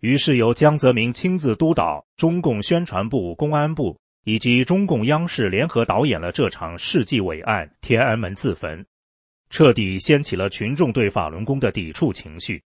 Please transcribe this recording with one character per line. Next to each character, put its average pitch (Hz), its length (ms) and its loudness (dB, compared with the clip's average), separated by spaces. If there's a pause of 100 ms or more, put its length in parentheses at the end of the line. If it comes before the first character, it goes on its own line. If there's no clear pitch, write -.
于 123 160 2
是 139 180 2
由 117 180 4
江 151 240 4
泽 127 140 4
民 120 220 0
亲 180 260 -2
自 127 160 0
督 160 180 2
导， 80 320 -2 (120)
中 170 240 2
共 117 200 0
宣 170 240 0
传 101 220 -4
部、 143 280 -2
公 151 180 -2
安 151 200 0
部 131 240 -4 (260)
以 110 140 0
及 123 260 2
中 190 220 2
共 131 200 0
央 156 220 0
视 107 220 -2
联 110 180 0
合 117 160 0
导 113 220 2
演 104 140 0
了 87 120 -6
这 113 180 0
场 85 280 -10
世 127 260 0
纪 123 160 0
伟 85 220 -4
案—— 92 280 -4 (120)
天 117 200 2
安 117 160 2
门 98 180 -6
自 101 200 -4
焚， 82 300 -10 (640)
彻 139 240 6
底 95 260 0
掀 147 240 2
起 - 120 -6
了 95 140 -2
群 107 260 -6
众 143 180 0
对 110 160 2
法 87 180 -2
轮 82 160 -8
功 139 160 -2
的 117 120 0
抵 85 200 -6
触 147 220 -2
情 80 260 -14
绪。 85 300 -8